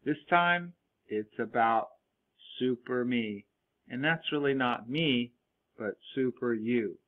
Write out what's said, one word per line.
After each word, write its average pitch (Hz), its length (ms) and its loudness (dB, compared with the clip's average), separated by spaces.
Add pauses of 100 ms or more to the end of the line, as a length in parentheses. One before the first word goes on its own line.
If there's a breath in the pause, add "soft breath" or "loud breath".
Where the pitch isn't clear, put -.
This 147 140 -2 (100)
time, 175 440 2 (340)
it's 107 320 -4
about 113 480 2 (720)
Super 123 440 -2
Me. 113 420 -2 (420)
And 127 160 -6
that's 160 280 0
really 143 220 2
not 123 340 0
me, 131 440 0 (480)
but 107 160 -4 (180)
Super 123 400 -2
You. 110 540 -2